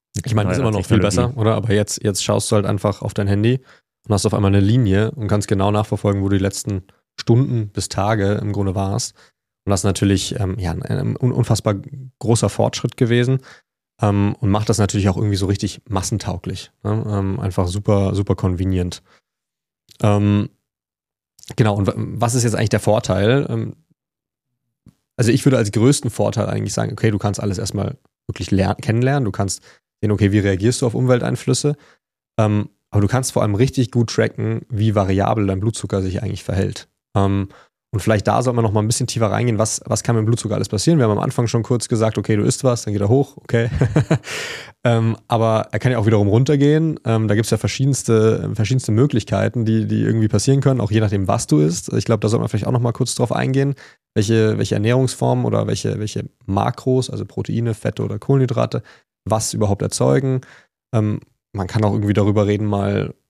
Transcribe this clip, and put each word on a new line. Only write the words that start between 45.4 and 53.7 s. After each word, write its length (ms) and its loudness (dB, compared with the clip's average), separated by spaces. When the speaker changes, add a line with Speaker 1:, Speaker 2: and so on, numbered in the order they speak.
Speaker 1:
er 80 -2
kann 100 2
ja 80 0
auch 80 2
wiederum 220 4
runtergehen. 760 4
Ähm, 220 2
da 80 2
gibt's 160 0
ja 60 2
verschiedenste, 1000 2
verschiedenste 380 0
Möglichkeiten, 720 0
die, 220 0
die 160 0
irgendwie 260 2
passieren 320 2
können, 200 2
auch 120 -2
je 80 2
nachdem, 260 0
was 220 -2
du 100 4
isst. 340 -2
Ich 120 0
glaub, 160 0
da 80 0
sollte 140 0
man 60 -2
vielleicht 180 -4
auch 60 -2
noch 80 0
mal 120 0
kurz 240 -4
drauf 160 -2
eingehen, 420 0